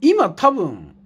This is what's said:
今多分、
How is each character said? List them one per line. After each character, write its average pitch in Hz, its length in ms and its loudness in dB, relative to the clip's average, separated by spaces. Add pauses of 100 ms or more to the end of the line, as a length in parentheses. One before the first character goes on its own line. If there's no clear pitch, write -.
今 381 300 2
多 277 200 0
分、 127 440 -6 (120)